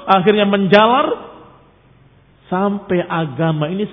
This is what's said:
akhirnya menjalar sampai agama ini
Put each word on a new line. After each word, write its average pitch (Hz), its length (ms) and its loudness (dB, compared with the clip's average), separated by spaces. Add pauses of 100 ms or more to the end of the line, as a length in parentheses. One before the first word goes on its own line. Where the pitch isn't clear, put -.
(100)
akhirnya 202 360 2
menjalar 208 600 2 (1400)
sampai 196 560 -2
agama 156 640 -2
ini 196 220 -4